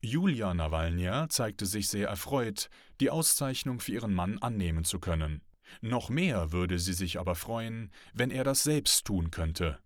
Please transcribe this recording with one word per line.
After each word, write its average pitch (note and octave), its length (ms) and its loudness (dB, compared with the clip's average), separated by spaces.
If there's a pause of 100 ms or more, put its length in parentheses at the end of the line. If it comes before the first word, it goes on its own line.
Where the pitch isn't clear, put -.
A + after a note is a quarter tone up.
Julia A#2+ 540 2
Nawalny E2+ 720 0
zeigte G#2+ 380 -2
sich G2+ 200 -2
sehr G#2 220 0
erfreut, A2+ 600 -2 (300)
die C3+ 120 4
Auszeichnung C3+ 680 0
für - 140 -6
ihren G#2+ 200 0
Mann F#2 260 0
annehmen F2+ 440 0
zu F2+ 160 -2
können. D#2 420 -2 (420)
Noch A#2 280 -2
mehr A#2+ 400 2
würde F2 300 0
sie F#2 140 0
sich F2 260 -2
aber F2+ 160 0
freuen, A2+ 560 -6 (200)
wenn B2 200 0
er C3 100 -2
das C3+ 220 2
selbst D3+ 400 2
tun E2+ 260 0
könnte. D#2+ 560 0